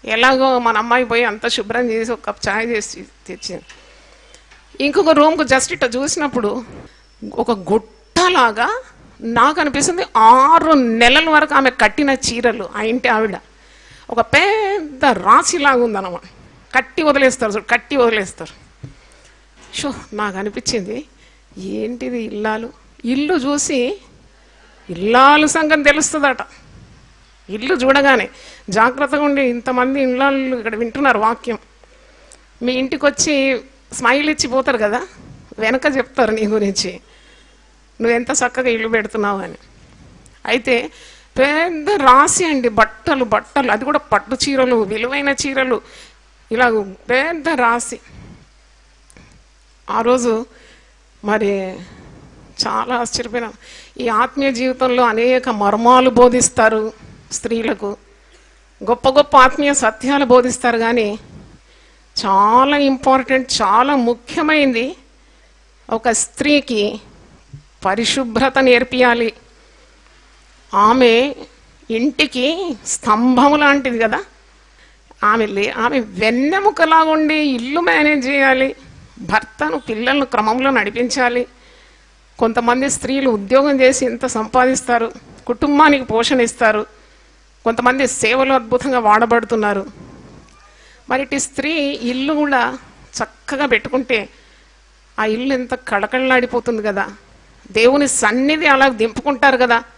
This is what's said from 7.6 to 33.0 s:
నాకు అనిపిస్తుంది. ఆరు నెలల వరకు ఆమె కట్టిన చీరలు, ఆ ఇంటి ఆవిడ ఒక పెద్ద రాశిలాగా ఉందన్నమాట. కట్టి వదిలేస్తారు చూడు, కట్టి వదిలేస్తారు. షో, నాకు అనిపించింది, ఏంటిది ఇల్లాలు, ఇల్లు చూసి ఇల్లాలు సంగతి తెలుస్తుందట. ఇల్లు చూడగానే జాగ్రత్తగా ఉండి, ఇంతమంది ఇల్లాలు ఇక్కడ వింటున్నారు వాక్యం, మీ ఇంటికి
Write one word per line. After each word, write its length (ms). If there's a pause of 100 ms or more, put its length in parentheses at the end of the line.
నాకు 400
అనిపిస్తుంది. 420 (140)
ఆరు 560
నెలల 580
వరకు 240
ఆమె 160
కట్టిన 400
చీరలు, 680
ఆ 60
ఇంటి 260
ఆవిడ 280 (760)
ఒక 100
పెద్ద 840
రాశిలాగా 800
ఉందన్నమాట. 380 (540)
కట్టి 260
వదిలేస్తారు 500
చూడు, 180
కట్టి 260
వదిలేస్తారు. 720 (1080)
షో, 180 (180)
నాకు 260
అనిపించింది, 680 (540)
ఏంటిది 640
ఇల్లాలు, 500 (320)
ఇల్లు 300
చూసి 680 (880)
ఇల్లాలు 560
సంగతి 380
తెలుస్తుందట. 520 (1120)
ఇల్లు 240
చూడగానే 540 (420)
జాగ్రత్తగా 520
ఉండి, 200
ఇంతమంది 600
ఇల్లాలు 540
ఇక్కడ 200
వింటున్నారు 420
వాక్యం, 400 (1040)
మీ 100
ఇంటికి 340